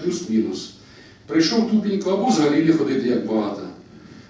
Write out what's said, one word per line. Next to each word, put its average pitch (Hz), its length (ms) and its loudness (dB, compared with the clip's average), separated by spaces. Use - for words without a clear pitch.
плюс-мінус. - 680 -2
Прийшов 208 440 2
тупенько, 190 400 0
або 208 140 0
взагалі 156 380 2
не 160 100 4
ходити, 135 360 0
як 110 160 0
багато. 104 360 -2